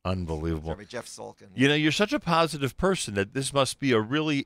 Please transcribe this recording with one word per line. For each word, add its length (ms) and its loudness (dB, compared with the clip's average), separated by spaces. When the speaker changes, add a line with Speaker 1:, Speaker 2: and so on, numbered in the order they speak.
Speaker 1:
Unbelievable. 680 -2
Speaker 2:
Rabbi 140 -8
Jeff 220 -10
Salkin, 360 -16
Speaker 1:
You 80 2
Speaker 2:
yeah. 60 6
Speaker 1:
know, 60 4
you're 180 2
such 200 0
a 60 0
positive 580 0
person 380 0
that 180 0
this 200 -4
must 260 0
be 140 2
a 80 6
really 460 0